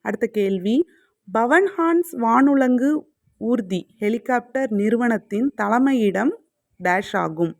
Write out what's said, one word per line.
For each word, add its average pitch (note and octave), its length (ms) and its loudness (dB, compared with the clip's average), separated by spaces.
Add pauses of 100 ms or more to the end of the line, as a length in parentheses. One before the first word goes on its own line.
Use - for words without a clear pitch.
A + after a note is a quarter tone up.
அடுத்த G#3 260 -4
கேள்வி, G3+ 600 0 (460)
பவன்ஹான்ஸ் E4 800 2
வானுலங்கு C4 880 2 (360)
ஊர்தி G3+ 640 -4
ஹெலிகாப்டர் B3 680 -4
நிறுவனத்தின் A3 880 -2
தலைமையிடம் A3+ 760 0 (540)
டேஷ் F#3 320 -2
ஆகும்? E3 440 -2